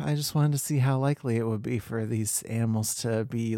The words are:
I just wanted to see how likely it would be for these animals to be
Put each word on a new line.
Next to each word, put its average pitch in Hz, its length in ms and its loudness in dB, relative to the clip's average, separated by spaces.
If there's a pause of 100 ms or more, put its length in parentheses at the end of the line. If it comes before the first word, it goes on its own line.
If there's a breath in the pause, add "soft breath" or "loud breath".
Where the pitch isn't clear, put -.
I 147 140 0
just 147 200 -2
wanted 151 160 4
to 143 60 2
see 143 220 0
how 131 200 4
likely 135 380 0
it 113 100 2
would 110 140 0
be 120 180 -2
for 113 260 -4
these 110 360 -2
animals 110 540 0
to 113 280 0
be 113 340 -2